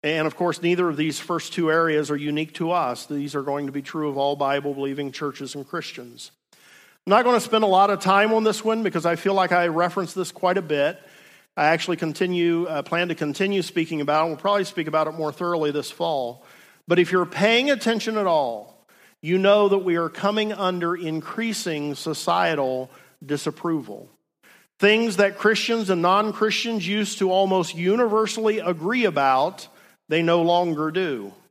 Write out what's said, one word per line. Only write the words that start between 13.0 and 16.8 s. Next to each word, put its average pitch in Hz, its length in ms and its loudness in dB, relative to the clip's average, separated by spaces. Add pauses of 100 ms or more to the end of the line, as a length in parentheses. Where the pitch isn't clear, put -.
to 165 80 -4
continue 190 460 -2
speaking 160 400 -4
about 151 240 2
it. - 40 -2
We'll 151 80 -6
probably 202 280 0
speak 170 220 -6
about 156 200 2
it 156 60 -6
more 156 180 -4
thoroughly 165 400 -2
this 143 200 -4
fall. 135 520 -4 (440)